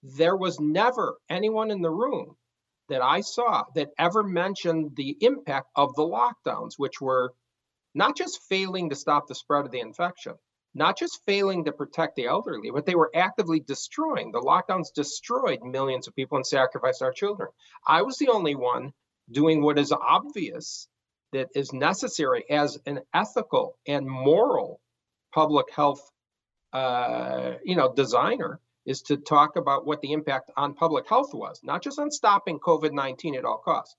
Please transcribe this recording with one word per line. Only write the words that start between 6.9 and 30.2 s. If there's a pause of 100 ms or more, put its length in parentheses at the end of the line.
were (600)
not
just
failing
to
stop
the
spread
of
the
infection, (380)
not
just
failing
to
protect
the
elderly,
but
they
were
actively
destroying.
The
lockdowns
destroyed
millions
of
people
and
sacrificed
our
children. (360)
I
was
the
only
one (360)
doing
what
is
obvious (460)
that
is
necessary
as
an (120)
ethical
and
moral (540)
public (100)
health, (640)
uh, (100)
you
know,
designer, (240)
is
to
talk
about
what
the
impact